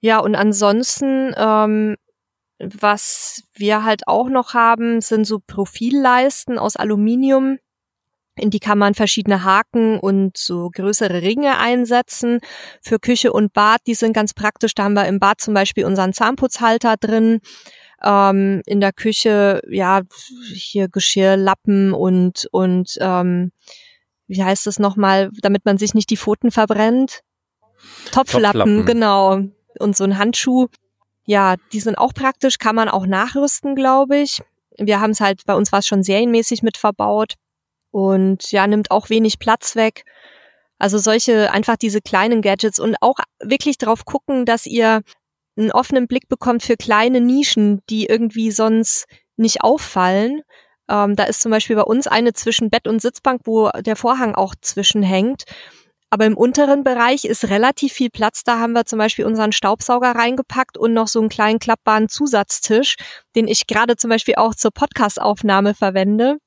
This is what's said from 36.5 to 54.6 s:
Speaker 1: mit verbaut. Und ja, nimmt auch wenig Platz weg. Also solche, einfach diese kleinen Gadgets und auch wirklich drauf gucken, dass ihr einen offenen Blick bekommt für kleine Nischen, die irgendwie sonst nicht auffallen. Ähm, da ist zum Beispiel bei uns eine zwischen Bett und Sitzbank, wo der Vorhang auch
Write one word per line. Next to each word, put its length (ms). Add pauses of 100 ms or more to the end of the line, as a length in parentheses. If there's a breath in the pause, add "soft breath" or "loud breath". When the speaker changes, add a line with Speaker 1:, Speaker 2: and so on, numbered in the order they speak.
Speaker 1:
mit 140
verbaut. 560 (580)
Und 600
ja, 160
nimmt 240
auch 180
wenig 300
Platz 360
weg. 280 (760 soft breath)
Also 200
solche, 520
einfach 240
diese 260
kleinen 400
Gadgets 380
und 220
auch 160 (220)
wirklich 380
drauf 280
gucken, 400
dass 200
ihr 360 (560 soft breath)
einen 140
offenen 360
Blick 220
bekommt 340
für 140
kleine 420
Nischen, 680
die 160
irgendwie 460
sonst 560 (300 soft breath)
nicht 260
auffallen. 800 (480 soft breath)
Ähm, 260
da 80
ist 180
zum 100
Beispiel 240
bei 80
uns 240
eine 260
zwischen 360
Bett 180
und 140
Sitzbank, 440
wo 240
der 260
Vorhang 400
auch 260